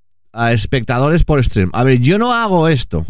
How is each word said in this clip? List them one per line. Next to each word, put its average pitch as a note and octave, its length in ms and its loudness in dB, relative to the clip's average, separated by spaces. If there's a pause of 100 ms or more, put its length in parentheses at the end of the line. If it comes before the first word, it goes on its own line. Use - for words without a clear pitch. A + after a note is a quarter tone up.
(340)
ah, A#2 180 -2
espectadores C3 720 0
por C#3+ 200 0
stream. F#2+ 300 0
A A#2 100 0
ver, B2+ 160 4
yo D3 180 2
no A#3+ 160 0
hago G3 340 0
esto. G#2+ 420 -2